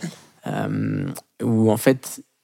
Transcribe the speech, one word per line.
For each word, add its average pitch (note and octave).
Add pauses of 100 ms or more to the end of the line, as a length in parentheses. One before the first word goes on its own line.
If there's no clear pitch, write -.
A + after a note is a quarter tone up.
(460)
Euh, G#2 (340)
où, A2
en G#2+
fait, - (220)